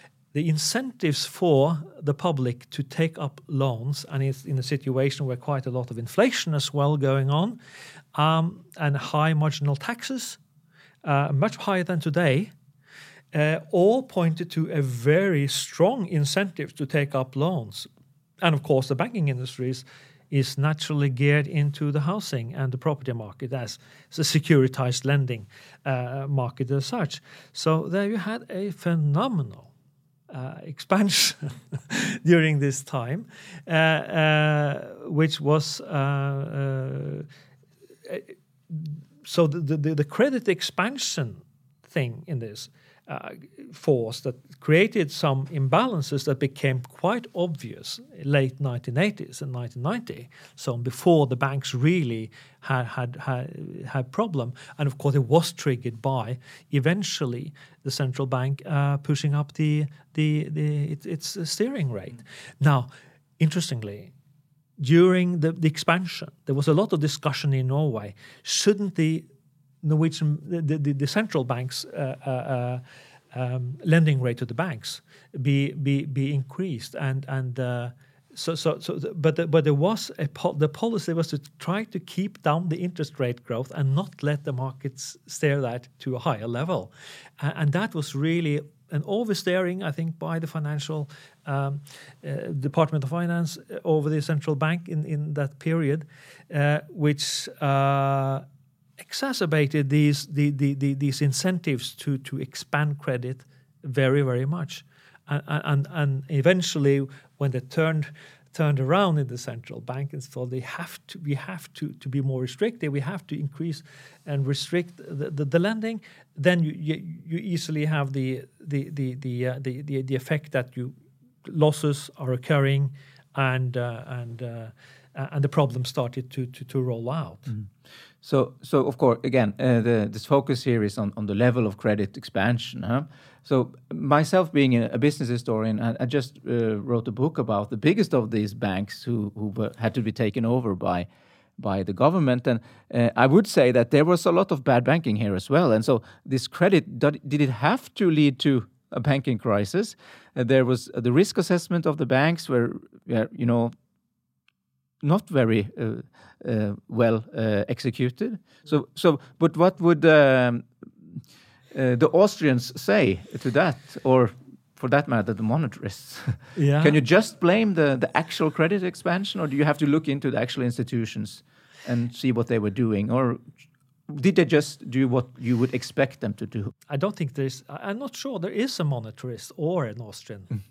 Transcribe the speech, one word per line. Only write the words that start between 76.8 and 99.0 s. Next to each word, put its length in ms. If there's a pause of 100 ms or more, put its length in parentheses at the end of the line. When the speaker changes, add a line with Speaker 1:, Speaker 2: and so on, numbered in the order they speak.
Speaker 1:
And, 340
and, 300
uh, 300 (460)
so, 200
so, 240
so, 180
the, 180
but 220
the, 100
but 180
there 80
was 460
a 100
po-, 240
the 160
policy 460
was 140
to 100 (200)
try 260
to 140
keep 440
down 260
the 80
interest 420
rate 240
growth 320
and 200
not 280
let 220
the 80
markets 640 (100)
steer 360
that 260 (120)
to 140
a 40
higher 280
level. 460 (500)
A-, 140
and 160
that 220
was 200
really 460 (300)
an 140
oversteering, 800
I 100
think, 260
by 200
the 80
financial, 600 (380)
um, 340 (420)
uh, 260 (120)
Department 420
of 60
Finance 480 (260)
over 280
the 100
central 360
bank 340
in, 160
in 280
that 240
period, 460 (500)
uh, 260 (100)
which, 580 (140)
uh, 800 (580)
exacerbated 920